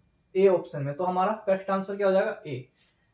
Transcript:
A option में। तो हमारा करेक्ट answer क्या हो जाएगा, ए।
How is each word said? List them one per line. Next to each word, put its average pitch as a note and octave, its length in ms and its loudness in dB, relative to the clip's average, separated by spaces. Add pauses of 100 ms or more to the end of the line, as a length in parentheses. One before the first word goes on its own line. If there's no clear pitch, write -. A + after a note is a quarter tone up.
(340)
A F#3+ 140 6
option E3 340 0
में। C#3+ 120 -6
तो F3+ 100 -4
हमारा F#3 280 0 (140)
करेक्ट F#3+ 240 0
answer F#3+ 260 -4
क्या G3+ 100 0
हो F#3+ 60 4
जाएगा, F#3+ 340 0
ए। B2+ 220 -10 (460)